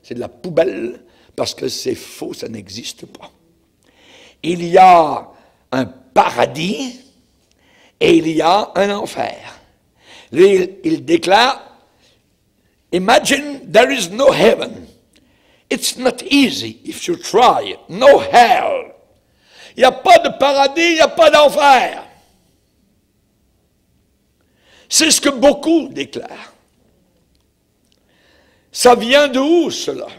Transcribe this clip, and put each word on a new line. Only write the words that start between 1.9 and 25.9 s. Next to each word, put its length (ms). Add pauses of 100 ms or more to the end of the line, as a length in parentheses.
faux, 380
ça 160
n'existe 560
pas. 260 (1120)
Il 220
y 140
a 500 (420)
un 140
paradis 1160 (1000)
et 160
il 140
y 100
a 340
un 220
enfer. 640 (720)
Lui, 220
il, 160 (140)
il 200
déclare, « 640 (1300)
Imagine 760
there 220
is 180
no 220
heaven. 540 (880)
It's 240
not 320
easy 560
if 220
you 80
try. 640 (120)
No 320
hell. » 720 (840)
Il 40
n'y 40
a 80
pas 260
de 180
paradis, 460
il 120
n'y 60
a 60
pas 240
d'enfer. 720 (2750)
C'est 240
ce 80
que 80
beaucoup 600
déclarent. 640 (2250)